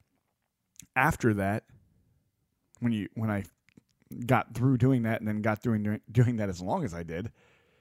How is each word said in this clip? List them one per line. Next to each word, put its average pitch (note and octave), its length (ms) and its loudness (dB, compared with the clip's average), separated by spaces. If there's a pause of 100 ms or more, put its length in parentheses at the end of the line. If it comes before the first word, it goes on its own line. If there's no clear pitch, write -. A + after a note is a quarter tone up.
(960)
after C3 380 2
that, G2+ 300 -2 (1120)
when A#2+ 140 -2
you, G#2 220 -4
when A2+ 160 -4
I G2 140 -2 (840)
got A#2 280 0
through B2 220 2
doing B2 260 4
that A2+ 180 0
and G#2+ 60 -6
then G#2+ 160 -2
got G#2+ 200 0
through A2+ 160 0
doing, G#2+ 220 -2 (100)
doing A#2+ 260 4
that G#2+ 120 -2
as F2 120 -6
long G#2+ 240 -2
as E2+ 100 -6
I E2+ 80 -8
did, E2+ 300 -6 (480)